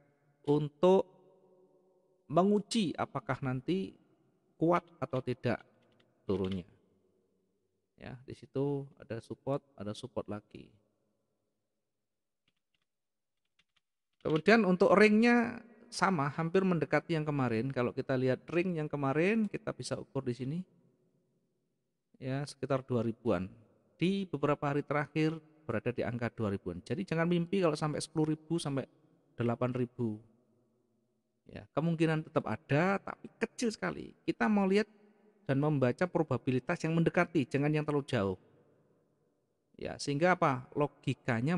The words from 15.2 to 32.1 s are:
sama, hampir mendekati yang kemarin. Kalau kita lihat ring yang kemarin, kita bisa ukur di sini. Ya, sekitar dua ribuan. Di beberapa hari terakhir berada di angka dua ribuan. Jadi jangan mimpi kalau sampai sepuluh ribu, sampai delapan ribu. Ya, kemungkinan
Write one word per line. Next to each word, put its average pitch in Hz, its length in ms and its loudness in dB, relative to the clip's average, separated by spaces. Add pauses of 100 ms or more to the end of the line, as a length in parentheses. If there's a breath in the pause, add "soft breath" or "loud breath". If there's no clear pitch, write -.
sama, 170 400 0
hampir 165 320 0
mendekati 160 560 0
yang 151 80 -2
kemarin. 131 480 0
Kalau 120 240 -2
kita 131 240 -2
lihat 127 320 0
ring 175 240 0
yang 151 120 -4
kemarin, 165 600 0
kita - 240 -6
bisa 127 240 -8
ukur - 280 -8
di 123 120 -2
sini. 135 220 -6 (1600)
Ya, 135 240 -4
sekitar 131 400 -4
dua 120 200 0
ribuan. 104 440 0 (520)
Di 190 280 0
beberapa 143 440 -2
hari 143 100 0
terakhir 156 560 -2 (260)
berada 117 280 -4
di 117 120 -2
angka 117 240 -4
dua 107 240 -4
ribuan. 90 320 -6
Jadi 170 240 -6
jangan 165 160 0
mimpi 175 400 0
kalau 151 120 2
sampai 151 240 -4
sepuluh 156 360 -2
ribu, 165 240 -4
sampai 135 240 -4 (520)
delapan 120 360 -2
ribu. 120 480 -4 (1300)
Ya, - 280 -16
kemungkinan 160 480 0